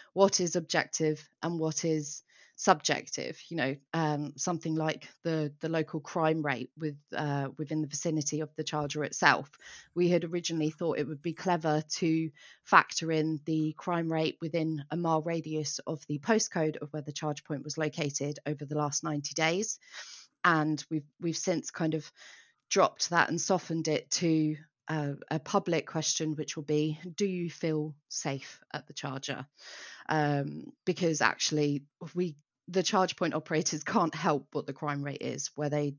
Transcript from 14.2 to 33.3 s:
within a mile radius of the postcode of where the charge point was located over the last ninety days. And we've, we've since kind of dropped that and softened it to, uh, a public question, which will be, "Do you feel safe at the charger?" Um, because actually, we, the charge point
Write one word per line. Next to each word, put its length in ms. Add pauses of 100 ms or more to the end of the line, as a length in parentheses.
within 480
a 60
mile 260
radius 640
of 200
the 120
postcode 640
of 100
where 100
the 100
charge 320
point 200
was 140
located 680
over 200
the 100
last 260
ninety 300
days. 460 (680)
And 460
we've, 160 (120)
we've 180
since 340
kind 240
of 140 (600)
dropped 400
that 180
and 100
softened 480
it 240
to, 460 (320)
uh, 240 (180)
a 80
public 480
question, 500
which 200
will 80
be, 340 (180)
"Do 100
you 240
feel 440 (140)
safe 520 (120)
at 140
the 80
charger?" 520 (640)
Um, 640 (120)
because 360
actually, 640 (300)
we, 220 (320)
the 140
charge 340
point 180